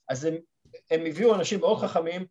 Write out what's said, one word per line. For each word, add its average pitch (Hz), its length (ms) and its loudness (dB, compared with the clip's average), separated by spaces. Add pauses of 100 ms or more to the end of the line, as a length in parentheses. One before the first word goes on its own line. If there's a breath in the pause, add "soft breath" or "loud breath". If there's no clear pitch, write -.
אז 131 160 -4
הם, 160 100 0 (560)
הם 165 140 0
הביאו 202 300 4
אנשים 190 240 -2
מאוד 196 180 2
חכמים 175 540 -2